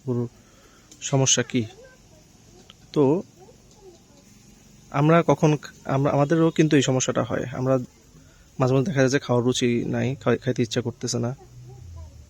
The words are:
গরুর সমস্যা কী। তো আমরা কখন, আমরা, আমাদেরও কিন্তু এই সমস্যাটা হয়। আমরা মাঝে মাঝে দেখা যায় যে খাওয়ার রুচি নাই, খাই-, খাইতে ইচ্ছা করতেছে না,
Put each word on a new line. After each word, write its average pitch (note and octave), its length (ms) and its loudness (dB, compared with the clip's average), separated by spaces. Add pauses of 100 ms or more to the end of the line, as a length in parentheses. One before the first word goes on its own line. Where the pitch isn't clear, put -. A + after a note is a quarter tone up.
গরুর A#2+ 220 -4 (720)
সমস্যা C3+ 420 0
কী। A#2+ 200 -2 (1300)
তো D3+ 300 2 (1700)
আমরা D#3 360 4
কখন, D3+ 300 4 (280)
আমরা, C#3 260 0
আমাদেরও D#3+ 400 2
কিন্তু D#3 240 2
এই C#3 60 6
সমস্যাটা B2 420 0
হয়। C3+ 280 -6
আমরা C3 260 0 (840)
মাঝে C3 140 2
মাঝে C3+ 120 2
দেখা C#3 140 -2
যায় C3 100 4
যে C#3 100 0
খাওয়ার B2 260 0
রুচি B2 400 0
নাই, A#2+ 300 -4
খাই-, A#2+ 220 0
খাইতে B2+ 240 -4
ইচ্ছা A#2+ 200 -2
করতেছে A#2 380 -6
না, A#2+ 160 -4 (960)